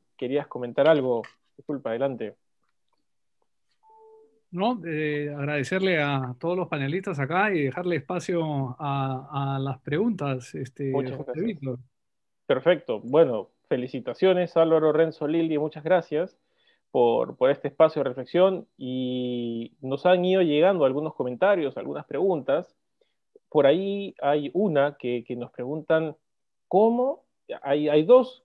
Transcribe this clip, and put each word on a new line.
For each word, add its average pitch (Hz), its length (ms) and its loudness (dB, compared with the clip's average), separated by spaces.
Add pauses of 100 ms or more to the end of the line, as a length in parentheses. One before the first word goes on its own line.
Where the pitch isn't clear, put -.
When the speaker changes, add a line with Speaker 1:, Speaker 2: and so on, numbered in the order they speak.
(160)
Speaker 1:
querías 135 300 -4
comentar 127 420 0
algo. 127 340 2 (340)
Disculpa, 135 340 -8
adelante. 120 460 -4 (2250)
Speaker 2:
No, 202 360 -2
eh, 151 480 -4
agradecerle 147 680 -2
a 135 360 -2
todos 170 180 -2
los 185 120 -4
panelistas 156 500 -4
acá 180 360 0
y 156 100 0
dejarle 175 320 -2
espacio 151 840 -4
a, 139 760 -4
a - 20 -4
las 135 220 -4
preguntas, 147 760 -4
este, 135 360 -8
Speaker 1:
Muchas 131 260 -2
Speaker 2:
José 135 180 -8
Speaker 1:
gracias. 170 120 -4
Speaker 2:
Víctor. 139 320 -6 (680)
Speaker 1:
Perfecto. 135 540 0
Bueno, 123 480 2 (200)
felicitaciones, 139 880 0
Álvaro, 160 340 4
Renzo, 156 340 0
Lili, 160 320 0
muchas 151 260 -6
gracias 170 540 0 (520)
por, 120 460 2
por 131 140 4
este 143 180 -4
espacio 151 340 4
de 135 80 -2
reflexión, 170 680 0
y 123 1040 -6
nos 135 240 -6
han 180 180 6
ido 185 200 2
llegando 165 420 2
algunos 147 300 -2
comentarios, 139 640 0
algunas 143 260 -10
preguntas. 160 720 -2 (720)
Por 151 180 4
ahí 196 540 0
hay 143 320 0
una 147 460 0
que, 120 260 -4
que 123 100 -10
nos 120 160 -10
preguntan 151 640 -4 (540)
cómo, 240 560 2 (380)
hay, 147 260 0
hay 151 160 4
dos 247 400 4